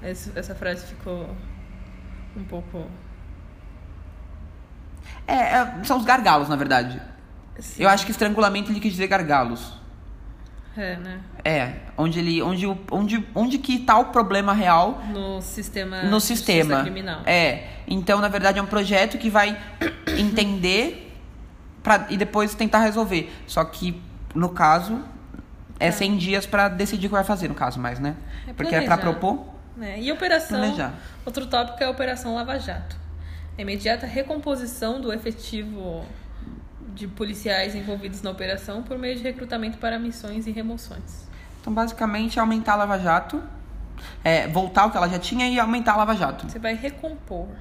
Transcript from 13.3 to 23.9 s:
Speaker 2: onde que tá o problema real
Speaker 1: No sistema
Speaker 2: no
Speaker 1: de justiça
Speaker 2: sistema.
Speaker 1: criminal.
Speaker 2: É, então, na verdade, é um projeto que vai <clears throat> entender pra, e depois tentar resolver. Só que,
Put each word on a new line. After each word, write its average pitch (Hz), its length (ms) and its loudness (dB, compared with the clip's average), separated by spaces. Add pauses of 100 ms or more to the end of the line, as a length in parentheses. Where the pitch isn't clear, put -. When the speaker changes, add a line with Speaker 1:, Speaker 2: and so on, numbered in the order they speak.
Speaker 2:
onde 254 240 4
que 247 200 0
tá 220 200 8
o 254 80 6
problema 202 460 4
real 190 480 6 (100)
Speaker 1:
No 196 300 -4
sistema 190 600 -6
Speaker 2:
no - 0 -
Speaker 1:
de 190 80 4
justiça 214 340 4
Speaker 2:
sistema. 156 380 6
Speaker 1:
criminal. 190 420 -6
Speaker 2:
É, 165 420 4 (220)
então, 190 320 4
na 208 80 4
verdade, 196 300 4
é 202 40 0
um 196 40 -2
projeto 202 500 4
que 226 140 0
vai 208 280 4 (220)
<clears throat> - 240 -4 (140)
entender 202 1000 2 (680)
pra, - 280 6
e - 80 0
depois 208 360 2
tentar 220 260 4
resolver. 208 520 2 (140)
Só 160 180 2
que, 175 360 -4 (340)